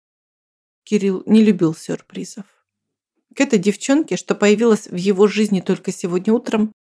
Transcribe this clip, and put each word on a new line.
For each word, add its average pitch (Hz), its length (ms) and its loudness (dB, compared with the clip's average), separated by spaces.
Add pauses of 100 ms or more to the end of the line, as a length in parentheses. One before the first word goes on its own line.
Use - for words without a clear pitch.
(840)
Кирилл 196 420 -2
не 220 180 6
любил 175 300 2
сюрпризов. - 720 -12 (880)
К - 60 -4
этой 269 180 2
девчонке, 208 580 -2
что - 180 -4
появилась 214 540 2
в - 80 -10
его 190 300 2
жизни 202 340 0
только 185 320 -4
сегодня 185 400 -4
утром, 220 400 -2 (180)